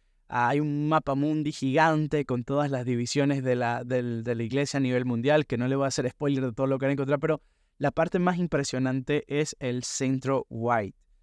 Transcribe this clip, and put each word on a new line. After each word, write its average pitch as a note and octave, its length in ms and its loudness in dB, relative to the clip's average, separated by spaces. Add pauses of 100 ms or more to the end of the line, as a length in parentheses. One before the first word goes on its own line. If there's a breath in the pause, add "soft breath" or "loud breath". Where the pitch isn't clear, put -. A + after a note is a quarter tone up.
(280)
ah, A#2+ 220 2
hay D3 100 2
un D3 300 0
mapa D#3 240 2
mundi D3+ 380 0
gigante D3+ 760 2
con B2 180 -2
todas C#3+ 280 0
las B2 140 -4
divisiones C3 580 0
de B2+ 120 2
la, A#2+ 280 -2
del, A#2+ 400 -2
de A#2+ 100 -2
la A#2 80 -4
iglesia C3+ 360 -2
a C#3 40 2
nivel B2+ 240 2
mundial, B2+ 400 2
que A#2+ 140 -4
no B2 80 0
le C3+ 80 0
voy C#3 100 0
a C3+ 40 0
hacer B2+ 200 -2
spoiler C#3 340 -2
de B2 100 -2
todo C3+ 120 -2
lo C3+ 140 2
que C3+ 80 0
van - 20 2
a C#3 40 2
encontrar, C#3 260 0
pero D#3 240 -2 (340)
la C#3+ 140 0
parte E3 260 0
más F3+ 220 2
impresionante C3+ 880 0
es D3 320 -2
el B2 240 -4
centro C3 680 -2
white. A2+ 480 -2 (260)